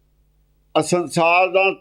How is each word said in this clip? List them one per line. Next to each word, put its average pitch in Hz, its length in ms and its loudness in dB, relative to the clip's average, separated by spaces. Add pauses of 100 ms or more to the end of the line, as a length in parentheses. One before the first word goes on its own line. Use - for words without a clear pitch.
(760)
ਆ 156 40 0
ਸੰਸਾਰ 170 680 0
ਦਾ 190 340 0